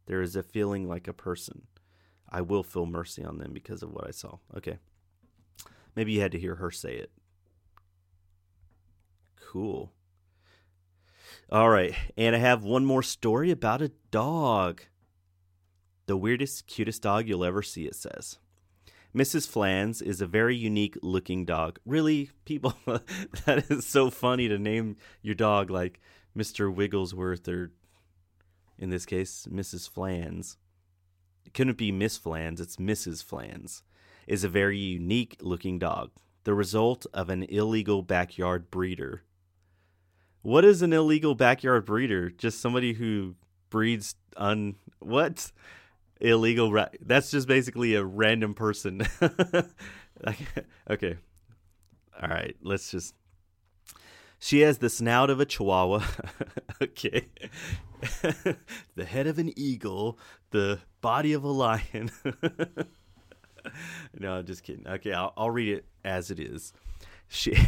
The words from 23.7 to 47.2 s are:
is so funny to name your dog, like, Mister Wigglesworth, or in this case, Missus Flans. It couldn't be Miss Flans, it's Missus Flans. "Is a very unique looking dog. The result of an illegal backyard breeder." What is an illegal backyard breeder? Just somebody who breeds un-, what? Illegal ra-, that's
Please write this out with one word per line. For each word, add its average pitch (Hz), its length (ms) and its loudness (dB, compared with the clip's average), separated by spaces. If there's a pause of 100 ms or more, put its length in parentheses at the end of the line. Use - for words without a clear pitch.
is 123 160 -2
so 135 240 6
funny 127 380 0
to 104 100 0
name 107 380 -2 (260)
your 107 120 -4
dog, 101 360 2
like, 92 300 -4 (340)
Mister 104 360 -2
Wigglesworth, 92 760 -2
or 90 240 -6 (1040)
in 92 140 -8
this 90 160 -4
case, - 420 -6
Missus 92 380 -8
Flans. 90 720 -8 (880)
It - 80 -20
couldn't 127 240 0
be 107 120 0
Miss 98 280 0
Flans, 82 420 -6
it's - 180 -12
Missus 92 440 -4
Flans. - 600 -14 (440)
"Is 98 180 0
a 101 40 2
very 98 300 4
unique 95 600 -2
looking 90 380 -4
dog. 85 320 -4 (340)
The 104 80 2
result 107 640 2
of 90 160 -2
an 92 140 -2
illegal 104 580 2
backyard 90 680 -2
breeder." 92 520 -6 (1200)
What 131 220 6
is 196 180 10
an 175 100 4
illegal 156 420 4
backyard 127 520 4
breeder? 104 440 0
Just 110 300 -4
somebody 123 320 0
who 107 420 -4 (360)
breeds 110 440 0 (220)
un-, 101 400 -2 (240)
what? 143 500 -2 (720)
Illegal 113 520 4
ra-, 104 160 4 (120)
that's 135 300 2